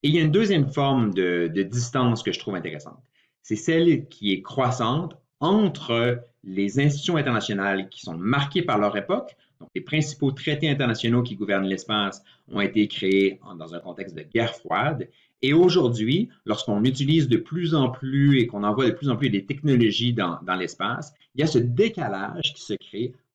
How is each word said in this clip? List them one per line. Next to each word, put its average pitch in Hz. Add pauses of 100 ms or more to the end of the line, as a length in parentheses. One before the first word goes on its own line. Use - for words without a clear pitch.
Et 147
il 151
y 175
a 165
une 156
deuxième 190
forme 131
de, 87
de 95
distance 120
que 95
je -
trouve 101
intéressante. 78 (400)
C'est 107
celle 165
qui 101
est 95
croissante 127 (240)
entre 123 (220)
les 98
institutions 147
internationales 101
qui -
sont 82
marquées 123
par 110
leur 101
époque. 202 (220)
Donc, -
les -
principaux 147
traités 147
internationaux 120
qui 117
gouvernent 98
l'espace 98 (240)
ont 101
été 104
créés 95
en, 90
dans 80
un 87
contexte 90
de 76
guerre 113
froide. 110 (340)
Et 139
aujourd'hui, 156 (180)
lorsqu'on 107
utilise 139
de 113
plus 165
en 131
plus 139
et 117
qu'on 101
envoie 107
de 107
plus 143
en 113
plus 131
des 101
technologies 123
dans, 90
dans 90
l'espace, 98 (220)
il 131
y 151
a 160
ce 131
décalage 123
qui -
se 107
crée 117 (200)